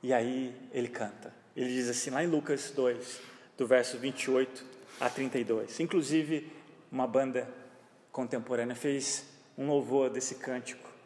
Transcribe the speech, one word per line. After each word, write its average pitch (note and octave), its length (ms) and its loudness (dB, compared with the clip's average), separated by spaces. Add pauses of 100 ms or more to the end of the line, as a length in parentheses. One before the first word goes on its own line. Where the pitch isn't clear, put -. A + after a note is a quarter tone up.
E B2+ 80 0
aí B2 420 2 (200)
ele A#2+ 160 -2
canta. - 440 -8 (220)
Ele B2+ 140 -2
diz B2+ 180 0
assim, A#2+ 220 -2
lá C3+ 120 0
em E3+ 60 2
Lucas D3 440 0
dois, B2 500 0 (360)
do C3 80 2
verso B2 320 6
vinte C3 260 -4
e C3+ 80 0
oito C3 340 2 (340)
a B2+ 100 2
trinta C3+ 280 -2
e A#2+ 80 2
dois. A2 340 0
Inclusive, D#3 720 2 (400)
uma B2+ 160 0
banda B2+ 400 2 (640)
contemporânea B2 640 -2
fez C#3 480 -2 (340)
um C#3 100 -2
louvor C3+ 420 4
desse B2+ 260 -4
cântico - 540 -8 (160)